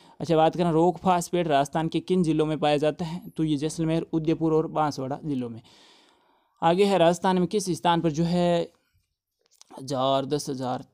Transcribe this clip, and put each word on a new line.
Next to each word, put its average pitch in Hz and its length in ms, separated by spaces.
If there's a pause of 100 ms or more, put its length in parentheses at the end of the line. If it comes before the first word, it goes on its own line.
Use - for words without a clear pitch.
(200)
अच्छा, 156 160
बात 160 220
करें 175 140
रॉक 165 260
फॉस्फेट 175 500
राजस्थान 151 400
के 165 120
किन 185 240
जिलों 156 220
में 156 140
पाया 147 180
जाता 151 280
है, 170 240
तो - 140
ये 151 140
जैसलमेर, 160 560
उदयपुर 160 400
और 156 140
बांसवाड़ा 143 580
जिलों 127 240
में। 113 120 (1000)
आगे 180 220
है 196 120
राजस्थान 180 400
में 175 100
किस 196 220
स्थान 170 320
पर 165 100
जो 160 120
है 175 480 (1080)
हजार, 135 440
दस 147 240
हजार, 127 440